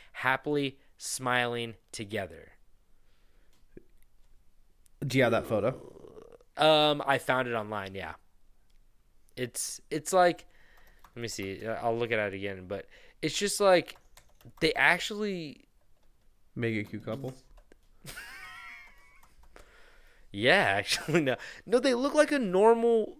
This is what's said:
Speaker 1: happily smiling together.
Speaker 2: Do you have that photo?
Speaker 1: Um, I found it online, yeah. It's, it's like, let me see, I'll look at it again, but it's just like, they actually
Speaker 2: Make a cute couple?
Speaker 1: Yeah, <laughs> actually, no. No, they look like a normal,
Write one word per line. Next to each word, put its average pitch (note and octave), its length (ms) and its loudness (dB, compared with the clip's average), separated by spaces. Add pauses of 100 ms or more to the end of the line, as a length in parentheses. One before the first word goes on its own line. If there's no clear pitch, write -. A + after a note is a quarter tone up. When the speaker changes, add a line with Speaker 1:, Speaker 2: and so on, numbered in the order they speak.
(120)
Speaker 1:
happily C#3 680 -2 (200)
smiling A#2+ 760 -2 (160)
together. G2 640 -8 (2500)
Speaker 2:
Do C3+ 140 0
you B2+ 60 6
have A#2 80 4
that A2+ 140 0
photo? A2+ 420 -2 (680)
Speaker 1:
Um, D3+ 480 4
I C3+ 100 4
found B2+ 320 0
it A#2+ 60 -4
online, G#2 400 -4
yeah. E2 180 -8 (1200)
It's, - 460 -8 (100)
it's D3 220 -6
like, F3+ 320 4 (720)
let A#2+ 60 -12
me A2+ 60 -6
see, G2 380 -8
I'll A#2 300 -2
look A#2 160 -2
at A2+ 60 2
it G2+ 160 -2
again, G2 340 -8
but G2 180 -8 (360)
it's D#3 160 -4
just G3+ 200 -2
like, F#3 380 4 (640)
they D#3+ 140 2
actually F3 920 0 (880)
Speaker 2:
Make A2+ 220 -2
a G#2+ 80 -4
cute G#2+ 220 -12
couple? A#2+ 260 -8 (3000)
Speaker 1:
Yeah, A2 220 4
<laughs> C3+ 260 4
actually, D#3 440 0
no. B2+ 140 0 (300)
No, A3+ 120 4
they B3+ 160 2
look C4+ 200 -2
like D4+ 180 4
a C#4+ 60 2
normal, A3+ 800 4